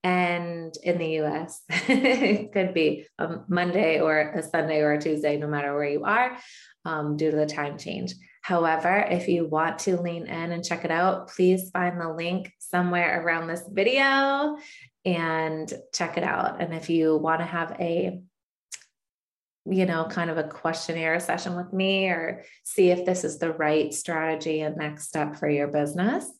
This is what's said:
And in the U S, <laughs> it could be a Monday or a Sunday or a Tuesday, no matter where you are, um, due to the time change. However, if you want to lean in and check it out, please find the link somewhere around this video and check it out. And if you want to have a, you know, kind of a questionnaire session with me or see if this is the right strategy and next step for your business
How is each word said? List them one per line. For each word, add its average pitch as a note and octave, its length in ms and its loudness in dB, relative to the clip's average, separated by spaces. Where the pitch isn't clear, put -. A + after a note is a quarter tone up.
And F3 760 0
in F3 160 2
the E3 140 -2
U D#3 120 0
S, D3+ 400 -4
<laughs> - 60 -20
it B3 800 2
could F#3 220 0
be D3+ 320 2
a E3 200 -4
Monday F3 520 2
or D#3 320 2
a D#3+ 100 -4
Sunday D#3 400 0
or D3 100 4
a D3 80 2
Tuesday, D3+ 380 0
no D3 100 -4
matter C#3+ 260 -2
where D3 140 0
you C#3+ 160 -2
are, B3 320 2
um, D3 320 -2
due D#3 140 2
to D3+ 60 0
the D3+ 100 4
time D3 320 -6
change. - 360 -8
However, E3+ 680 2
if F3 160 0
you E3+ 200 2
want D#3 340 0
to F3+ 200 0
lean E3+ 260 -6
in E3+ 260 -6
and E3+ 120 -6
check - 200 -4
it D#3+ 60 -2
out, F3+ 400 0
please F#3 400 2
find F3 280 -2
the E3 140 -4
link F3 460 -4
somewhere F3+ 640 0
around E3 260 -2
this E3+ 200 -6
video C#4 920 2
and D#3+ 680 -2
check E3+ 220 -2
it E3 80 0
out. - 360 0
And E3 140 -2
if D#3+ 160 -8
you D#3+ 260 4
want D#3+ 240 2
to E3+ 60 -2
have E3 340 -6
a, F3+ 400 -2
you F#3 200 4
know, E3 200 0
kind E3+ 240 -2
of D#3+ 80 -2
a D#3 60 -2
questionnaire D#3+ 760 -2
session F3 380 -2
with F3+ 160 -6
me F#3+ 360 2
or E3+ 360 -4
see F3+ 280 4
if F3+ 140 2
this F3+ 200 0
is - 140 -4
the E3 140 -2
right D#3 400 2
strategy D#3+ 680 -2
and D3+ 160 -4
next D3+ 320 -8
step D3+ 280 -4
for D3+ 120 -2
your C#3+ 200 2
business D3+ 720 0